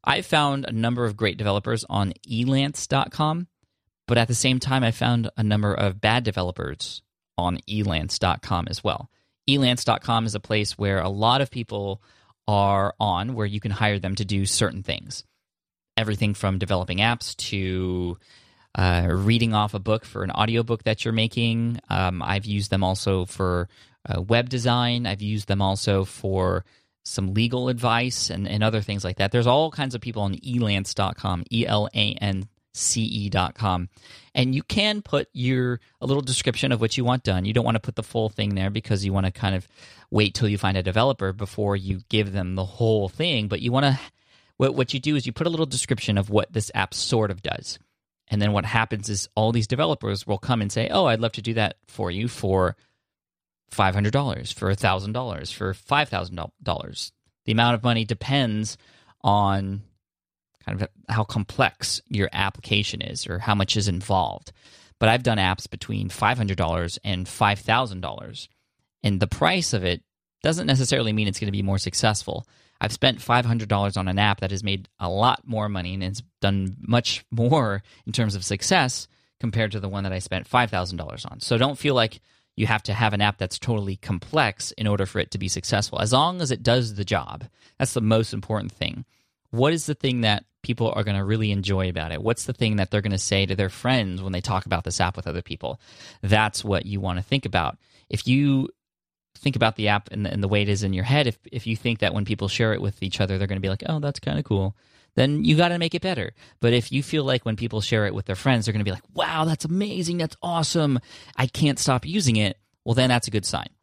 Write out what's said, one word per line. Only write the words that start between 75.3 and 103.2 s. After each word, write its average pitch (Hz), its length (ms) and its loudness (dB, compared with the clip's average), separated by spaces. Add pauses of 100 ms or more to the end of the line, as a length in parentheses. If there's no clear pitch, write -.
more 107 220 -2
money 92 260 -4
and 95 80 -4
has 98 200 -6 (180)
done 98 400 0
much - 500 0
more 117 520 2 (240)
in 107 60 -6
terms 107 220 0
of 92 100 -6
success 127 640 0 (320)
compared 110 340 -2
to 104 80 -6
the 98 80 -6
one 98 140 -4
that 98 100 -4
I 92 60 -4
spent - 300 -6
five 123 220 2
thousand 90 280 -4
dollars - 260 -10
on. - 160 -14
So - 160 0
don't 131 220 2
feel 143 160 0
like 113 260 0 (360)
you 110 100 0
have 107 180 4
to 104 80 -4
have 107 220 2
an 101 80 2
app 104 160 2
that's - 200 -6
totally 98 380 -2
complex - 760 -2
in 107 160 -2
order 98 180 2
for - 140 -4
it - 100 -2
to 98 80 -8
be 98 80 -4
successful. - 540 -2
As 107 120 2
long 170 280 2
as 139 100 -2
it 117 140 -4
does 117 300 2
the 101 100 -4
job, 90 400 -4 (340)
that's - 160 0
the 123 60 0
most 110 340 4
important 101 380 -4
thing. - 320 -6 (460)
What 131 220 2
is 165 140 -2
the 151 80 -2
thing 123 280 0
that 104 220 2 (180)
people 117 320 0
are 101 100 0
gonna 98 200 0
really 107 280 2
enjoy 95 360 0
about 82 220 -4
it? 78 100 -6
What's 110 260 0
the 127 60 -4
thing 107 240 0
that 95 140 0
they're 104 100 2
gonna 101 160 0
say 98 300 2
to 95 80 -2
their 95 160 0
friends 104 500 -2
when 95 120 -4
they 90 80 -2
talk 95 260 -2
about 90 160 0
this - 180 -4
app 90 140 2
with - 140 -8
other 85 140 -6
people? - 380 -10 (400)
That's 107 440 2
what 98 200 0
you 98 160 -4
wanna 92 220 -2
think 135 240 -2
about. 87 320 0 (320)
If - 160 -4
you 135 440 4 (680)
think 135 180 -2
about 110 200 2
the 107 120 0
app 104 220 2
and 104 160 -2
the, - 60 -4
and 101 100 -2
the 98 60 0
way 104 140 4
it 101 60 0
is 101 140 0
in 98 100 0
your 92 120 0
head, 135 220 2
if, 110 120 -4 (120)
if 123 160 -8
you 113 100 -2
think 117 240 -2
that 101 140 0
when 104 100 0
people 101 240 -2
share 110 260 2
it 92 60 -2
with 98 220 -4
each 95 180 -4